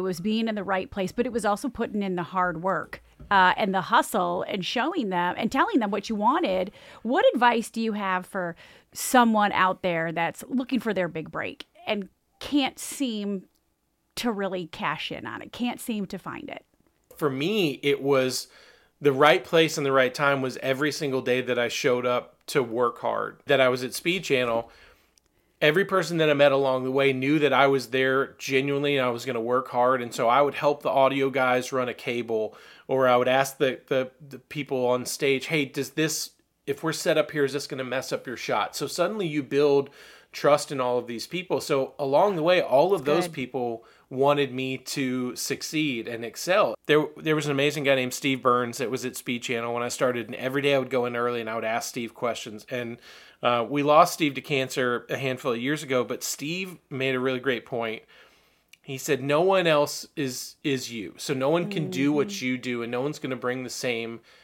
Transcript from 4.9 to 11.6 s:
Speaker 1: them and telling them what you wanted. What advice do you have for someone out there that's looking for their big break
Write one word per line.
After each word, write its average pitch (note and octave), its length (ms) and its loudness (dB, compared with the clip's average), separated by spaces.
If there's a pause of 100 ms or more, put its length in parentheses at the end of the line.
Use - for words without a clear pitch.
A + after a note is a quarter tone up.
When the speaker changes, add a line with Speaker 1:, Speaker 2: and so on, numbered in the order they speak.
Speaker 1:
them F3 300 0
and A#3 120 -2
telling E4 300 2
them G#3 100 0
what G3+ 200 -4
you A3 60 -4
wanted. G#3 540 0 (320)
What D4+ 220 2 (100)
advice A#3 360 2
do A3+ 100 -6
you A3 140 0
have F#3+ 320 -2
for F3 280 -6 (380)
someone A3 600 4
out F#3 300 2
there E3 300 -2
that's E3 360 -4
looking B3+ 320 -2
for A3 120 -2
their F3 160 0
big D#3+ 220 -8
break - 360 -8 (200)